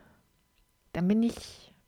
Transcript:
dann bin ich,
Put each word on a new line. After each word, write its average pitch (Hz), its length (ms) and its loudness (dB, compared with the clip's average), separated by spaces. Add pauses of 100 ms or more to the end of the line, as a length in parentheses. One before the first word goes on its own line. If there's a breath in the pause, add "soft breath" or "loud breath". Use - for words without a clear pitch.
(920 soft breath)
dann 175 160 0
bin 220 160 4
ich, - 500 -8 (120)